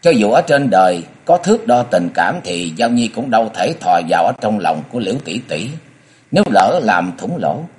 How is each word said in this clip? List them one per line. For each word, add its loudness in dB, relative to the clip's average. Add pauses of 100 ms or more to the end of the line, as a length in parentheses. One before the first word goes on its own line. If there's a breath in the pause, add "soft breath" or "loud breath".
Cho 4
dù 2
ở 4
trên 0
đời 2 (220)
có 4
thước 0
đo 4
tình 0
cảm -2
thì -6
Giao 0
Nhi 2
cũng -6
đâu 0
thể -2
thò 2
vào 2
ở 0
trong -2
lòng -2
của -6
Liễu -4 (100)
tỷ -6
tỷ. -8 (640 soft breath)
Nếu 2
lỡ 4
làm 0
thủng -8
lỗ -4 (160)